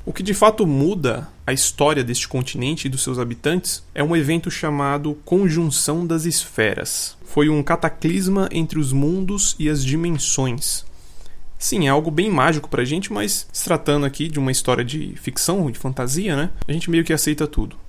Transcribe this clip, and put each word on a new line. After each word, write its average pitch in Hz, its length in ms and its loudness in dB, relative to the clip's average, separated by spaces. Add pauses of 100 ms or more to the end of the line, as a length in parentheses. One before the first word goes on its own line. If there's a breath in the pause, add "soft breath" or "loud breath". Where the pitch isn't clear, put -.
O 151 80 -6
que - 80 -6
de 196 140 0
fato 214 320 6
muda 143 600 2 (180)
a 123 60 0
história 143 500 2
deste 120 240 -2
continente 131 600 -2
e 135 40 -2
dos 131 140 -2
seus 127 160 -2
habitantes 139 640 -2 (100)
é - 80 0
um 170 140 2
evento 160 340 2
chamado 147 760 -2
Conjunção 170 800 2
das 160 200 0
Esferas. - 1000 -2
Foi 147 240 2
um 151 140 2
cataclisma 180 880 0
entre 160 300 0
os 131 120 2
mundos 185 680 2
e 151 80 2
as 143 160 2
dimensões. 139 1000 0 (720 soft breath)
Sim, 190 300 0
é 135 40 4
algo 156 200 2
bem 175 180 2
mágico 151 400 2
pra 123 160 0
gente, 170 280 -4
mas 208 400 -4
se - 120 -6
tratando 147 400 2
aqui 139 220 -4
de 147 140 -4
uma 131 100 0
história 123 340 0
de 120 300 -6
ficção, 165 560 -2
de 113 80 -8
fantasia, 135 560 -2
né? 151 160 0 (160)
A 147 60 0
gente 165 180 -2
meio 165 140 4
que 160 80 0
aceita 151 340 0
tudo. 113 300 -2 (120)